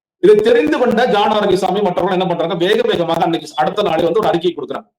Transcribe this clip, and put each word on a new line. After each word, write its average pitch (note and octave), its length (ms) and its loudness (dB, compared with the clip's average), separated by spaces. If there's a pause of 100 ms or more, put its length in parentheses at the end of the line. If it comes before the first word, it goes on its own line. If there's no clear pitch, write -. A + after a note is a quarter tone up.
(220)
இதை G#3 140 8
தெரிந்து A#3+ 420 2
கொண்ட A#3 240 0 (100)
ஜான் G#3 220 0
ஆரோக்கியசாமி G3 480 -2
மற்றவர்கள் F3+ 340 -2
என்ன F3+ 140 -2
பண்றாங்க, E3 240 -4
வேக F3+ 240 0 (100)
வேகமாக E3+ 380 -2
அன்னைக்கு E3 280 -4
அடுத்த - 280 -2
நாளே D#3+ 200 0
வந்து E3+ 200 2
ஒரு - 60 0
அறிக்கை E3+ 220 0
கொடுக்குறாங்க. - 380 -8 (100)